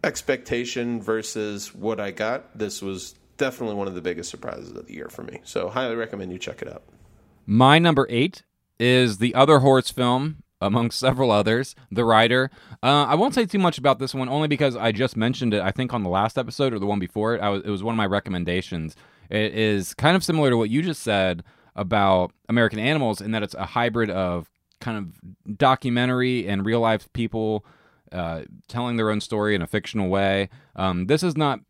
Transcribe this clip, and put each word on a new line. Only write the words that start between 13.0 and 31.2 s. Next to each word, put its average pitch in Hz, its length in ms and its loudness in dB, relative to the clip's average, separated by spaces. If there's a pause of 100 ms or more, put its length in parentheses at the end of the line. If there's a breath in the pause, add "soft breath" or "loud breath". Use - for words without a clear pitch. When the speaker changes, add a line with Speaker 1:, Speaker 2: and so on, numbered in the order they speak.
Speaker 2:
I 139 60 4
won't 208 200 2
say 233 120 2
too 202 120 -2
much 180 200 2
about 135 200 2
this 131 160 -6
one, 131 140 -4
only 151 200 0
because 143 280 0
I 113 160 0
just 117 240 -2
mentioned 117 380 0
it, 101 80 2
I 95 80 0
think, 123 240 -4
on 113 80 -2
the 90 80 -2
last 98 280 0
episode 127 360 -2
or 107 40 -4
the 98 80 -2
one 104 120 0
before 104 360 -2
it. 110 60 -4
I 104 100 0
was, 98 140 -2
it 104 60 -6
was 98 120 -4
one 113 120 -4
of - 40 -2
my 104 80 0
recommendations. 90 880 -4 (360 soft breath)
It 107 240 -2
is 104 400 0
kind 170 220 2
of 185 80 0
similar 156 260 2
to 120 80 2
what 110 120 0
you 139 120 0
just 170 200 -6
said 95 420 0 (320 soft breath)
about 95 560 2 (160)
American 110 300 2
Animals 120 440 0
in 104 80 -6
that 110 120 -2
it's 101 120 -8
a 95 100 -6
hybrid 117 460 -2
of 90 400 -2 (300)
kind 110 180 -6
of 98 580 -12
documentary 127 880 2
and 98 200 -2
real-life 113 480 0
people, 110 500 -4 (480 soft breath)
uh, 82 300 -6 (260)
telling 120 280 -4
their 110 140 0
own 104 120 0
story 104 320 0
in 90 80 0
a 80 40 -4
fictional 101 440 -2
way. 98 400 2 (260 soft breath)
Um, 92 300 -2
this 151 160 2